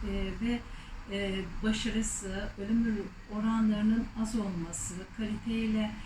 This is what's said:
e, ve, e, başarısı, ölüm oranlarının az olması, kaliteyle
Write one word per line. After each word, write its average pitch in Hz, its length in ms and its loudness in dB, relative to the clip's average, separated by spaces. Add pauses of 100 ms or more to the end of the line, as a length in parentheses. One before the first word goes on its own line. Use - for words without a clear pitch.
e, 196 220 0 (140)
ve, 240 140 2 (520)
e, 196 300 0 (220)
başarısı, 214 920 0
ölüm 214 460 2 (320)
oranlarının 220 720 4 (160)
az 226 140 0
olması, 180 580 -2 (240)
kaliteyle 214 720 2 (140)